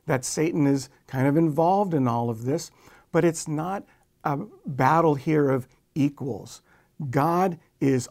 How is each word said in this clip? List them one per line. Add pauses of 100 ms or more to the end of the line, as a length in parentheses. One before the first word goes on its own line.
that
Satan
is (180)
kind
of
involved
in
all
of
this, (420)
but
it's
not (400)
a (260)
battle
here
of (260)
equals. (480)
God (220)
is